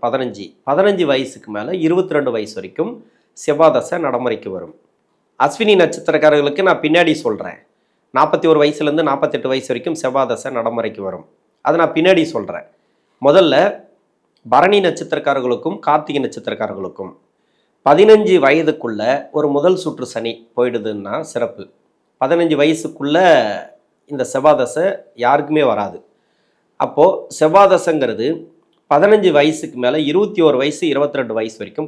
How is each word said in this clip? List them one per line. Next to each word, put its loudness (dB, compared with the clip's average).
பதினஞ்சு, -6
பதினஞ்சு 2
வயசுக்கு -6
மேல -8
இருபத்தி 0
ரெண்டு -2
வயசு -8
வரைக்கும் -8
செவ்வாதசை 0
நடைமுறைக்கு -4
வரும். -14
அஸ்வினி 2
நட்சத்திரக்காரர்களுக்கு 2
நான் 0
பின்னாடி 2
சொல்றேன். -6
நாற்பத்தி 0
ஒரு 4
வயசுலேருந்து 0
நாற்பத்தெட்டு -4
வயசு -4
வரைக்கும் -6
செவ்வாதசை -4
நடைமுறைக்கு -4
வரும். -10
அதை 2
நான் 0
பின்னாடி 4
சொல்றேன். -8
முதல்ல 4
பரணி 4
நட்சத்திரக்காரர்களுக்கும் -4
கார்த்திகை 0
நட்சத்திரக்காரர்களுக்கும் -10
பதினஞ்சு 6
வயதுக்குள்ள 0
ஒரு 0
முதல் 2
சுற்று -8
சனி -6
போயிடுதுன்னா -4
சிறப்பு. -6
பதினஞ்சு 0
வயசுக்குள்ள -2
இந்த -6
செவ்வாதசை 0
யாருக்குமே 2
வராது. -4
அப்போ 2
செவ்வாதசைங்கிறது 2
பதினஞ்சு 4
வயசுக்கு 0
மேல 0
இருபத்தி 0
ஓரு 2
வயசு, -4
இருபத்தி -2
ரெண்டு -6
வயசு -6
வரைக்கும் -10